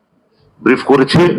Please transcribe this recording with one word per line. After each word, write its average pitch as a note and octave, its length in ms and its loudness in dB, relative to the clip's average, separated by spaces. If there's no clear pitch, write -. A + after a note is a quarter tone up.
ব্রিফ A#2 200 -2
করেছে, D#3+ 300 2